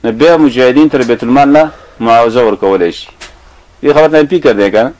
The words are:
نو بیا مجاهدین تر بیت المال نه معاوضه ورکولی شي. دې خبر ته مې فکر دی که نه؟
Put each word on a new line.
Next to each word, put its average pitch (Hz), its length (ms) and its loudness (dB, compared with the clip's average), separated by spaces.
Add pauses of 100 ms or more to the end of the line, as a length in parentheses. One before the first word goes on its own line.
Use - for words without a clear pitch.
نو 117 80 -4
بیا 156 260 2
مجاهدین 131 520 2
تر 143 120 -2
بیت 120 220 -2
المال 139 260 2
نه 151 220 2 (280)
معاوضه 117 480 0
ورکولی 95 440 -2
شي. - 160 -16 (760)
دې 143 100 0
خبر 156 160 2
ته 151 140 2
مې 143 60 -4
فکر 147 240 0
دی 101 180 -2
که 107 120 0
نه؟ 254 160 -4